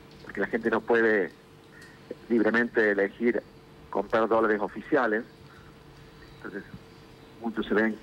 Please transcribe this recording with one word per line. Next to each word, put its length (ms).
porque 180
la 60
gente 240
no 100
puede 500
libremente 640
elegir 500
comprar 360
dólares 340
oficiales. 640
Entonces, 260
muchos 260
se 80
ven 260